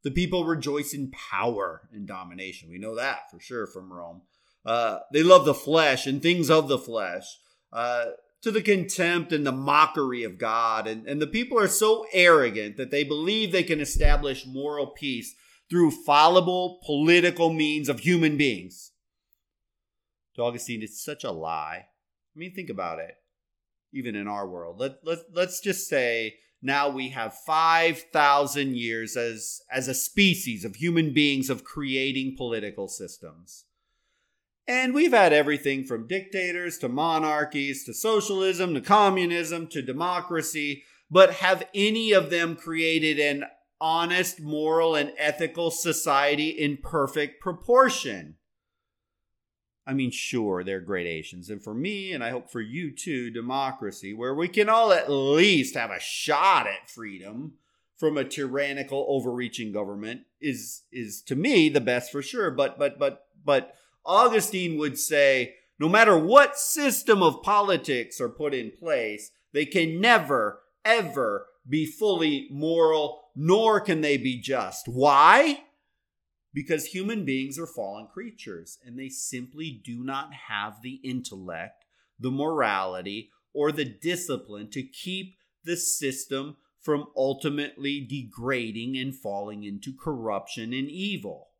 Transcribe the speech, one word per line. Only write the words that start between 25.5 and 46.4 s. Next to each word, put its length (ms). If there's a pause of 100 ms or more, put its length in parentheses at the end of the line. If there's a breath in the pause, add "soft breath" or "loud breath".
just 300
say 460 (260 soft breath)
now 280
we 200
have 240
five 800
thousand 640
years 400
as, 520
as 180
a 60
species 680
of 120
human 360
beings 380
of 140
creating 720
political 500
systems. 800 (1040)
And 240
we've 200
had 200
everything 500
from 220
dictators 720
to 120
monarchies 960
to 80
socialism 840
to 60
communism 880
to 120
democracy, 1000 (260 soft breath)
but 240
have 400
any 380
of 180
them 260
created 640
an 280 (360)
honest, 580
moral, 540
and 240
ethical 540
society 800